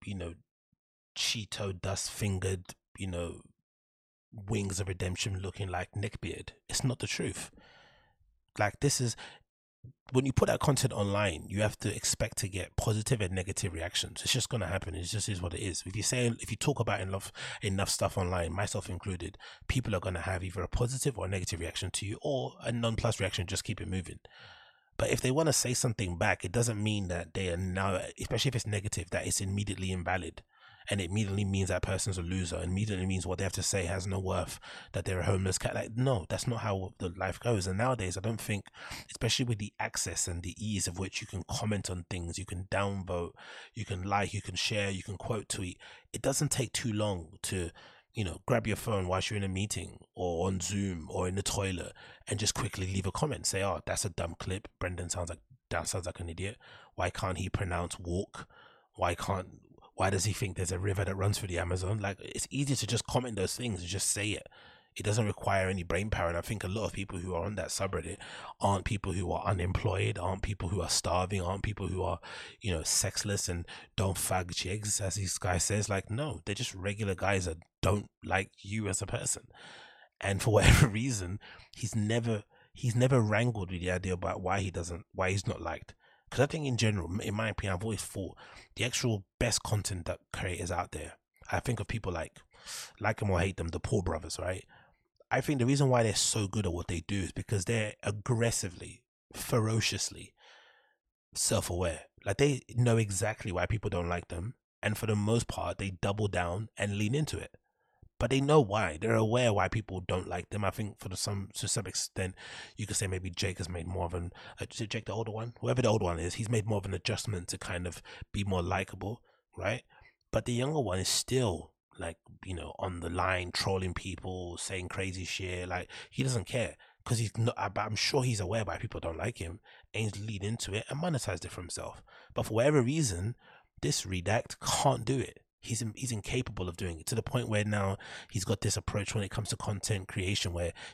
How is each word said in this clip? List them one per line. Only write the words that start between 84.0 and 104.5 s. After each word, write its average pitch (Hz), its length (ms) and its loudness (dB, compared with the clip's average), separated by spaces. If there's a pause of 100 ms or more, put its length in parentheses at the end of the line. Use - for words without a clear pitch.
about 90 280 -2
why 92 180 2
he 95 120 -2
doesn't, 87 400 -4
why 92 180 2
he's 101 160 0
not - 160 -2
liked. - 320 -6 (360)
'Cause - 100 2
I 123 60 8
think 156 200 -2
in 127 100 2
general, 104 320 4
m-, 95 120 -2
in 101 140 -2
my 107 160 0
opinion, 98 240 0
I've 90 100 -2
always 110 180 -2
thought - 340 -6 (380)
the 110 100 0
actual 117 400 0 (140)
best 117 240 2
content 95 440 -2
that 87 120 -4 (140)
creators 90 400 -2
out 90 180 -2
there, - 220 -10 (400)
I 92 80 2
think 123 180 0
of 101 80 -6
people 101 260 -2
like, 80 280 -6 (600)
like 107 220 0
'em 104 80 2
or 90 100 6
hate 95 160 2
them, 85 120 -2
the - 100 -2
Paul 104 240 2
brothers, 80 380 -4
right? 90 240 -4 (680)
I 131 120 4
think 147 160 2
the 120 80 4
reason 139 240 6
why 123 120 8
they're 110 120 4
so - 340 2
good 104 160 0
at 90 80 2
what 87 160 -4
they 82 180 -2
do 101 140 0
is 82 120 -4
because - 340 -2
they're 110 360 0
aggressively, 110 1000 0 (320)
ferociously - 960 0 (1040)
self-aware. 90 640 2 (240)
Like, 101 140 0
they 139 240 4 (120)
know 120 220 6
exactly 107 560 0
why 87 140 2
people 101 240 -2
don't 87 180 0
like 87 200 -2
them. 87 260 -6 (280)